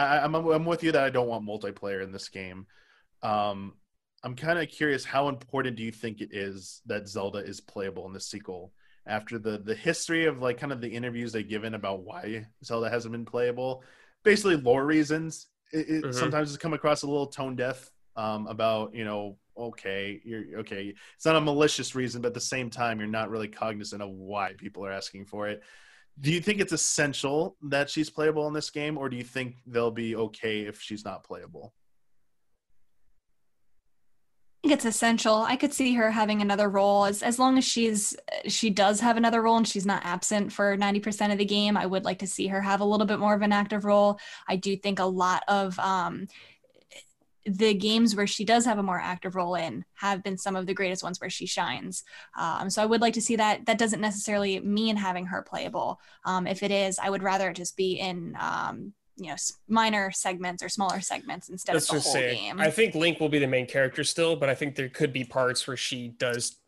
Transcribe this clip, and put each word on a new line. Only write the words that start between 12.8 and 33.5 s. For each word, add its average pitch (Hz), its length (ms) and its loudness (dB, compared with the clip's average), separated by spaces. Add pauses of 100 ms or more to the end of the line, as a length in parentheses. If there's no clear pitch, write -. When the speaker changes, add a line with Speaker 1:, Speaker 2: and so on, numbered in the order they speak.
Speaker 1:
hasn't 113 200 -2
been 117 140 -8
playable, 123 580 -2 (380)
basically 202 360 6
lore 131 280 4
reasons. 156 600 0 (240)
It, 156 180 -2
it 156 140 -2
Speaker 2:
Mm-hmm. 135 80 -4
Speaker 1:
sometimes 151 420 0
it's 147 80 -12
come 165 120 -2
across 151 280 2
a 143 60 -6
little 143 180 0
tone 135 300 -6
deaf, 127 340 -4 (260)
um, 107 300 -4
about, 107 480 0
you 117 100 -6
know, 104 340 -6 (180)
okay, 101 680 -8
you're, 110 360 -10
okay, 101 340 -10 (200)
it's - 100 -6
not 160 100 6
a 156 60 4
malicious 147 520 2
reason, 120 280 -4
but 120 80 -2
at 117 40 -4
the 120 60 -8
same 127 320 -6
time, 117 260 -2
you're 104 100 -6
not 107 220 -4
really 110 180 -6
cognizant 104 540 -6
of 101 80 -8
why 95 480 -6
people 95 260 -12
are 95 80 -6
asking 98 340 -10
for 104 220 -6
it. 104 140 -6 (580)
Do 143 120 0
you 175 80 2
think 202 200 2
it's 185 120 0
essential 151 920 0
that 143 240 0
she's 151 220 -2
playable 151 380 0
in 151 60 -4
this 151 180 -6
game, 151 260 -4
or 135 120 -4
do 127 80 -6
you 120 60 -6
think 123 340 -6 (100)
they'll 117 240 2
be 113 240 -4
okay 107 460 -2
if 104 200 -10
she's 104 240 -10
not 92 180 -10
playable? 87 500 -16 (3000)